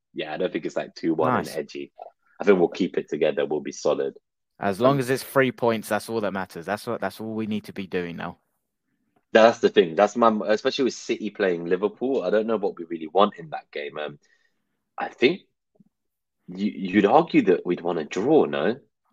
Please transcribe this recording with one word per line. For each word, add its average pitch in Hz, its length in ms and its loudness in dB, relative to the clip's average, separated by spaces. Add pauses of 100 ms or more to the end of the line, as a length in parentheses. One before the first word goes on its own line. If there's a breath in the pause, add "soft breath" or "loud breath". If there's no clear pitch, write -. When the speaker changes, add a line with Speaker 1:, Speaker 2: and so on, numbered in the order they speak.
(140)
Speaker 1:
yeah, 78 200 -8
I 76 40 -6
don't 82 160 -2
think 85 120 -4
it's, 80 100 -8
like, - 200 -8
two 82 200 -2
one 80 200 2
and 87 120 -2
Speaker 2:
Nice. - 100 -10
Speaker 1:
edgy. 71 340 -10 (480)
I - 40 -8
think 95 160 6
we'll 85 100 4
keep - 280 -2
it 76 120 -6
together. 76 360 0
We'll 73 140 -4
be 69 120 -10
solid. 69 420 -2 (460)
Speaker 2:
As 98 200 -4
long 127 140 4
Speaker 1:
Um, 143 60 0
Speaker 2:
as 123 100 -4
it's 131 140 -2
three 131 280 2
points, 113 380 -2
that's 104 200 -2
all 113 120 -4
that 98 100 -2
matters. 92 340 -8
That's 101 200 -6
what, 117 160 -6
that's 95 180 -6
all 110 140 -10
we 110 140 -6
need 104 180 -6
to 95 80 -16
be 98 140 -10
doing 87 280 -6
now. 85 220 -12 (920)
Speaker 1:
That's 113 280 6
the 98 100 4
thing. 85 260 4
That's 104 200 4
my, 117 160 6 (160)
especially 123 380 0
with 104 80 0
City 107 380 -6
playing 87 340 0
Liverpool. 104 560 -2
I 90 80 -2
don't 107 180 2
know 113 100 0
what 95 200 -4
we 87 80 -12
really 82 220 -8
want 98 300 4
in 82 120 -16
that 67 220 -14
game. 73 260 -10
Um, 73 220 -10 (800)
I - 120 -8
think 160 320 0 (1080)
you, 95 240 -4
you'd 98 340 2
argue 156 380 6
that 87 220 2
we'd 85 160 -4
want 85 180 -2
a 76 60 -6
draw, 110 400 2
no? 73 320 -2 (360)